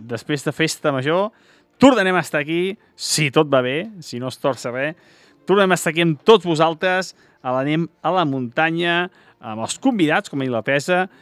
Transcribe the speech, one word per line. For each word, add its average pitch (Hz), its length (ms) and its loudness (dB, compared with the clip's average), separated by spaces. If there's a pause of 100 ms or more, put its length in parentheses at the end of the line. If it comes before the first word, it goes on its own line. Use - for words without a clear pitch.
després 120 440 -6
de 151 80 -2
Festa 160 400 -2
Major 156 380 -2 (500)
tornarem 202 380 6
a 156 80 -2
estar 151 160 -4
aquí, 175 320 -4 (220)
si - 340 -2
tot 156 180 4
va 135 140 4
bé, 139 240 -4 (140)
si 127 180 -12
no 127 100 -6
es - 140 -10
torça 131 320 -4
res, 143 240 -6 (500)
tornarem 190 240 4
a 165 60 2
estar 165 160 -2
aquí 170 80 0
amb 165 240 2
tots 214 180 8
vosaltres, 170 720 0 (320)
a 127 80 -2
l'Anem 151 320 0 (160)
a 156 80 0
la 175 160 0
muntanya, 165 800 -2 (340)
amb 113 220 -10
els - 160 -8
convidats, 196 500 0
com 139 140 -6
ha - 20 -4
dit 127 80 -4
la 113 140 -2
Teresa, 175 380 0 (180)